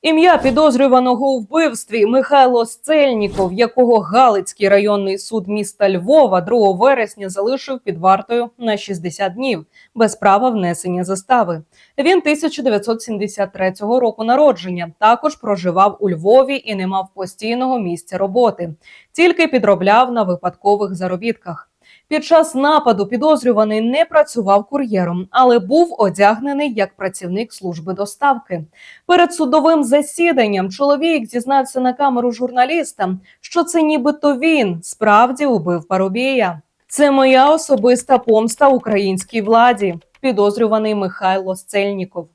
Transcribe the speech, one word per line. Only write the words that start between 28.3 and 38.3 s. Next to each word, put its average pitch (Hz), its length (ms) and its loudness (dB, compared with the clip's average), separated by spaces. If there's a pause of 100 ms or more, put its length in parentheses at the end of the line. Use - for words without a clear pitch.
Перед 349 280 4
судовим 311 500 2
засіданням 254 840 0
чоловік 285 560 0
зізнався 254 540 -2
на 254 140 -2
камеру 247 380 -2
журналістам, 247 880 -4 (220)
що - 220 -4
це 330 180 0
нібито 294 560 0
він 247 460 0
справді 233 600 2
убив 175 420 -2
Парубія. 190 720 -2 (260)
"Це 285 240 2
моя 262 380 6
особиста 254 680 2
помста 233 500 2